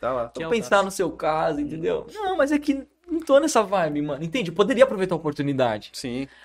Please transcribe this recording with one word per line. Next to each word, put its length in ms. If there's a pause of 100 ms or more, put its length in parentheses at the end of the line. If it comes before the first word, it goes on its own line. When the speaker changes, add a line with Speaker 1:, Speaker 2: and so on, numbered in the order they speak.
Speaker 1:
tá 120
lá. 120
Speaker 2:
Vou 80
Speaker 3:
Que 80 (100)
Speaker 2:
pensar 280
Speaker 3:
audácia. 60
Speaker 2:
no 60
seu 220
caso, 480
entendeu? 520
Não, 240
mas 140
é 80
que 260 (240)
não 120
tô 180
nessa 240
vibe, 400
mano, 220
entende? 260
Eu 40
poderia 300
aproveitar 300
a 40
oportunidade. 760
Speaker 1:
Sim. 340 (180)